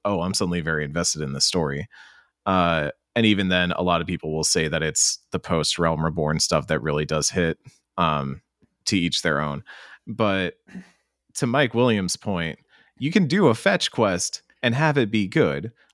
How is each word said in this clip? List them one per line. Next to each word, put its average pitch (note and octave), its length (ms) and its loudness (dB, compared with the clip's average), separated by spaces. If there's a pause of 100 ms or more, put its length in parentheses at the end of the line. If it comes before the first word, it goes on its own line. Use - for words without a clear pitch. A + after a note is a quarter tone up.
"Oh, G2+ 160 0
I'm F#2 140 -2
suddenly F2 260 0
very D#2 240 -2
invested D#2 380 -2
in C#2 100 -4
the C2+ 80 -4
story." D2 480 0 (580)
Uh, E2+ 440 2 (260)
and A2+ 100 4
even G2 220 4
then, F2+ 240 2
a - 100 -2
lot F2 180 2
of E2+ 60 -6
people E2 260 -6
will D#2 120 -2
say D#2+ 240 0
that D#2 160 -2
it's - 340 0 (140)
the F#2 80 -4
post E2 400 0
Realm D#2+ 240 0
Reborn D#2 340 0
stuff - 300 0
that D#2 120 0
really D2+ 240 -2
does D2+ 260 -2
hit, E2+ 280 0 (380)
um, D2 440 -2 (440)
to G#2 120 0
each E2+ 260 0
their D2 180 0
own. D2+ 240 -4 (420)
But G2 480 -2 (800)
to A#2 140 -4
Mike B2 260 0
Williams' A2 420 2
point, E2+ 440 -4 (380)
you C#3 120 -4
can F#3 160 2
do E3+ 220 4
a A2+ 80 6
fetch - 340 0
quest G2 520 -2 (200)
and A#2+ 140 0
have D3+ 200 2
it A2+ 140 2
be G#2 160 0
good, G2 460 0 (220)